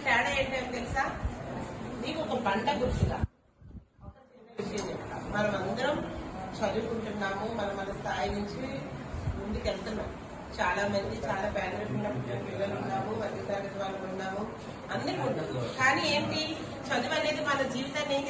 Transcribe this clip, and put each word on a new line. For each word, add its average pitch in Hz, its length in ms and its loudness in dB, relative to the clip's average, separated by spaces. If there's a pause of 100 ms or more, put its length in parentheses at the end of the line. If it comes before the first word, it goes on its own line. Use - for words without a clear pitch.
తేడా 247 260 4 (100)
ఏంటో 262 200 2 (120)
తెలుసా? 247 320 0 (960)
నీకు 311 240 -2
ఒక 262 100 0 (100)
బండ 208 220 2 (140)
గుర్తుగా - 360 4 (880)
ఒక - 120 -14 (120)
చిన్న - 200 -20 (100)
విషయం 202 300 -4
చెప్తా. - 280 -6 (160)
మనం 208 280 4
అందరం 247 360 2 (600)
చదువుకుంటున్నాము, 214 880 0 (100)
మన 202 120 0 (100)
మన 196 100 -2 (100)
స్థాయి 196 300 0
నుంచి 208 340 -2 (760)
ముందుకెళ్తున్నాం. - 680 -2 (500)
చాలా 196 240 4 (100)
మంది 196 220 2 (120)
చాలా 196 280 2
పేదరికంగా 202 540 0
పుట్టిన - 360 -2
పిల్లలు 196 360 0
ఉన్నాము, 202 300 0 (100)
మధ్యతరగతి 196 580 -2
వాళ్ళు 190 200 -2 (120)
ఉన్నాము, 190 320 -2 (500)
అందరూ 285 360 0
ఉన్నాము. - 340 0 (160)
కానీ 269 240 8 (120)
ఏంటి, 302 260 2 (460)
చదువు 262 300 2
అనేది 302 320 2
మన 269 120 4 (140)
జీవితాన్ని 277 420 0
ఏం 277 120 2